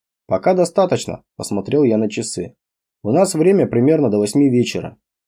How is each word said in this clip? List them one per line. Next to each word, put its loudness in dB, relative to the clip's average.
«Пока 0
достаточно», -2
посмотрел -2
я 2
на 0
часы. -8
«У -4
нас 0
время 2
примерно 2
до 0
восьми 2
вечера». -2